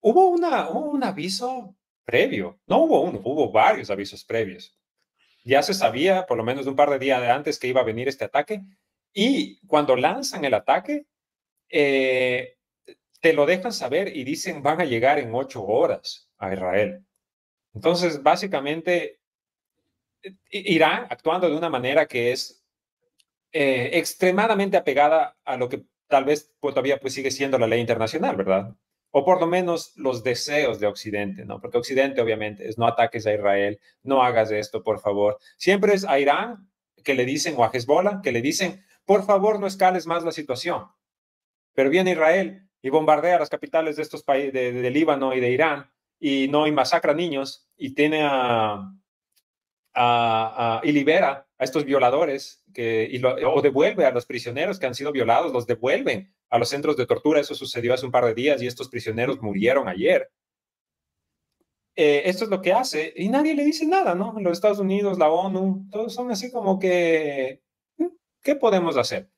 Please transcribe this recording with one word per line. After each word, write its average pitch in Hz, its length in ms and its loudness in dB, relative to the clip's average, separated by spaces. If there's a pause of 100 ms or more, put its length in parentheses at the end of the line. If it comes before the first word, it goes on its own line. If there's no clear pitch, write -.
hubo 339 280 6
una, 339 420 0
hubo 294 200 -4
un 277 140 -2
aviso 202 720 -6 (280)
previo. 120 640 -2
No 196 120 2
hubo 294 240 4
uno, 147 200 -4
hubo 127 300 -2
varios 110 380 2
avisos 101 340 -8
previos. 110 520 -6 (680)
Ya 135 180 4
se 190 120 -2
sabía, 180 520 0
por 120 100 0
lo 113 60 -4
menos 131 240 -4
un 135 80 -6
par 143 160 4
de 139 80 0
días 127 300 0
antes, 147 320 0
que 127 80 -6
iba 127 140 2
a - 20 2
venir 117 240 -4
este 135 160 -8
ataque. 170 380 -4 (500)
Y 226 560 -2
cuando 147 260 4
lanzan 175 500 -2
el 131 100 2
ataque, 240 520 -2 (680)
eh, 131 840 0 (640)
te 160 120 4
lo 147 140 4
dejan 185 260 0
saber 147 440 -4
y 135 80 -8
dicen, 156 360 -8
"Van 151 200 0
a 180 40 2
llegar 131 360 2
en 113 120 -8
ocho 127 320 -6
horas 113 640 -2 (100)
a 95 140 -6
Israel". 95 520 -2 (720)
Entonces, 160 500 -2
básicamente, 165 960 -2 (1040)
i-, 196 520 -6
Irán 160 340 2
actuando 165 400 -2
de 151 80 0
una 165 140 -4
manera 139 360 0
que 120 260 -2
es, - 320 -10 (880)
eh, 135 400 0
extremadamente 196 840 0
apegada 151 680 2
a 135 120 -4
lo 123 120 -2
que 120 160 -10 (240)
tal 135 160 4
vez, 147 340 -2
pues, 139 160 -4
todavía, 135 240 0
pues, 131 160 -6
sigue 135 160 -4
siendo 135 260 -2
la 113 120 2
ley 117 120 2
internacional, 117 540 -2
¿verdad? 95 400 0 (380)
O 139 120 2
por 180 160 4
lo 165 60 2
menos 175 500 -2
los 131 280 -4
deseos 127 560 -2
de 104 80 0
Occidente, 101 560 -8
¿no? 110 160 -12
Porque 120 180 -4
Occidente, 135 420 -2
obviamente, 107 480 -4
es, 110 100 -10
"No 117 100 2
ataques 117 400 0
a 104 60 2
Israel, 101 460 0 (220)
no 131 220 2
hagas 113 260 2
esto, 104 320 -4
por 107 160 -2
favor". 104 400 0 (180)
Siempre 202 380 2
es 190 100 -2
a 151 140 0
Irán 160 500 0 (360)
que 139 100 0
le 123 100 2
dicen, 147 320 -4
o 120 80 4
a 110 80 0
Hezbollah, 175 500 0
que 131 100 -2
le 117 100 0
dicen, 160 420 -4 (200)
"Por 196 200 4
favor, 202 360 2
no 190 80 -4
escales 185 400 0
más 165 160 -2
la 165 80 -4
situación". 151 560 -6 (840)
Pero 135 160 2
viene 180 220 2
Israel 170 580 0 (140)
y 131 80 -4
bombardea 156 480 4
las 151 100 -2
capitales 151 460 -2
de 151 80 -6
estos 147 220 -12
países, 139 280 0
de, 127 200 -2
de, 123 100 -6
de 123 80 -2
Líbano 139 440 0
y 131 60 0
de 123 100 0
Irán, 143 380 -2 (300)
y 139 300 -2
no, 147 180 2
y 151 60 0
masacra 151 420 2
niños, 143 600 -6
y 135 180 -10
tiene 156 300 2
a, 120 500 2
a, 98 180 -12 (1040)
a, 117 880 2
y 147 80 0
libera 147 560 2 (120)
a 131 60 -2
estos 143 200 -2
violadores, 139 800 0 (100)
que, 113 360 -2
y 127 80 -6
lo, 127 160 2 (200)
o 139 80 4
devuelve 151 420 2
a 131 60 6
los 120 160 -4
prisioneros 147 540 -6
que 160 60 -4
han 120 100 -4
sido 143 160 -6
violados, 135 400 2
los 120 140 -2
devuelven 127 680 -2 (160)
a 123 80 2
los 120 100 0
centros 147 280 -2
de 123 100 -2
tortura. 147 340 2
Eso 139 140 -6
sucedió 120 400 -4
hace 127 120 -6
un 120 60 -10
par 123 120 2
de 113 100 2
días 131 260 0
y 123 60 -4
estos 123 220 -8
prisioneros 117 520 -4
murieron 110 480 0
ayer. 110 420 0 (1600)
Eh, 147 300 4
esto 190 200 0
es 214 60 -4
lo 190 100 0
que 180 120 2
hace 196 440 0
y 185 120 -4
nadie 294 260 2
le 285 100 0
dice 311 220 0
nada, 320 300 2
¿no? 214 240 -4
Los 175 140 0
Estados 202 260 0
Unidos, 196 380 0
la 156 120 4
onu, 190 600 -2
todos 220 220 -6
son 247 200 -6
así 240 180 -8
como 196 300 -2
que, 160 800 0 (340)
"Mm, 330 100 -2 (360)
¿qué 285 140 2
podemos 185 400 2
hacer?". - 420 -4